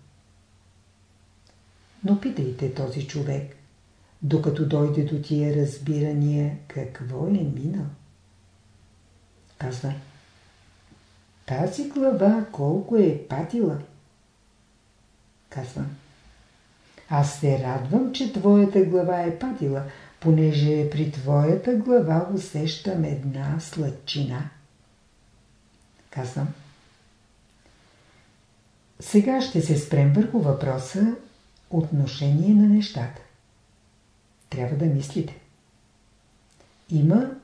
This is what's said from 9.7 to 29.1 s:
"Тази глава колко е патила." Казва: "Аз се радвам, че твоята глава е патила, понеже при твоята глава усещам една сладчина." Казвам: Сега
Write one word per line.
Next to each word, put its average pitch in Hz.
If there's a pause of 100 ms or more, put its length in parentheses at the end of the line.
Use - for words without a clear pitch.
"Тази 185
глава 220
колко 185
е 156
патила." 160 (1700)
Казва: 139 (1200)
"Аз 143
се 135
радвам, 135
че 247
твоята 202
глава 175
е 170
патила, 143 (360)
понеже 151
при 151
твоята 147
глава 185
усещам 165
една 139
сладчина." 143 (1600)
Казвам: 135 (2500)
Сега 254